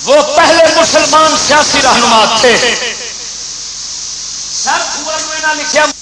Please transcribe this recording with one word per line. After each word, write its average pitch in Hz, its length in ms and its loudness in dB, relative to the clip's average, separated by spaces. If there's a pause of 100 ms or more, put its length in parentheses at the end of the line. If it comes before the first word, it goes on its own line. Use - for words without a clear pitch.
وہ 294 320 2
پہلے 330 260 6 (140)
مسلمان 311 600 2 (120)
سیاسی 285 340 2
رہنما 233 420 4 (160)
تھے۔ 240 340 2 (1800)
سر 330 300 -4 (100)
تھوڑا 311 240 -8
نو - 160 -8
انہاں 311 220 -2
لکھیا 294 320 0 (160)